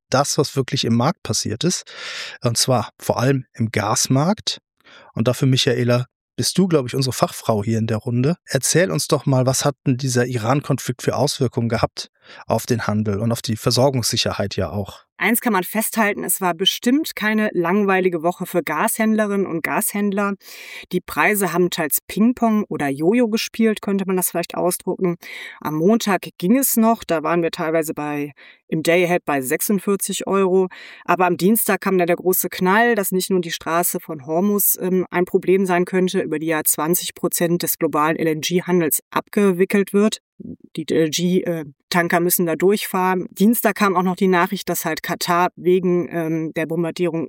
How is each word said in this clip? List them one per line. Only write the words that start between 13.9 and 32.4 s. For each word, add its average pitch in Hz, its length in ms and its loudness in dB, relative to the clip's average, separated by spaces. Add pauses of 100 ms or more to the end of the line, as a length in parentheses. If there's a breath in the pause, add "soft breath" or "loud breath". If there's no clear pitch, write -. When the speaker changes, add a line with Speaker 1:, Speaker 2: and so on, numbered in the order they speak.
Speaker 1:
ja 92 120 -2
auch? 98 380 -8 (140)
Speaker 2:
Eins 196 200 0
kann 240 120 0
man 180 120 0
festhalten, 208 580 -2
es 170 180 -4
war 180 140 0
bestimmt 240 600 0
keine 214 360 0
langweilige 185 720 2
Woche 175 240 -2
für 170 160 -2
Gashändlerinnen 202 840 0
und 160 180 -4
Gashändler. 202 720 -2 (580 loud breath)
Die 180 80 0
Preise 185 520 0
haben 175 180 2
teils - 360 -2
Ping-Pong 220 600 2
oder 147 200 -2
Jojo 185 400 2
gespielt, 220 540 0
könnte 196 240 -2
man 185 100 0
das 196 140 0
vielleicht - 240 -6
ausdrucken. 180 600 -2 (440 loud breath)
Am 147 140 -6
Montag 185 540 2 (100)
ging 190 180 2
es 269 200 0
noch, 226 260 2
da 156 220 -2
waren 170 180 0
wir 160 80 0
teilweise 160 440 -2
bei, 147 380 -6 (360 loud breath)
im 160 160 -2
Day-Ahead 170 400 2
bei 143 160 -2
sechsundvierzig 185 880 -2
Euro. 190 400 2 (360 loud breath)
Aber 180 220 2
am 180 100 0
Dienstag 202 440 2
kam 190 180 0
dann 175 80 2
der 170 100 2
große 180 320 0